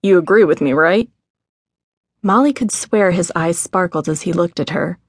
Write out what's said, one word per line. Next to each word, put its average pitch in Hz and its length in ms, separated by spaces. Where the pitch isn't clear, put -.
You 196 160
agree 190 260
with 156 180
me, 139 120
right?" 175 360
Molly 247 320
could 226 180
swear 202 400
his 175 240
eyes 165 240
sparkled 175 480
as 156 140
he 170 120
looked 170 260
at - 120
her. 165 260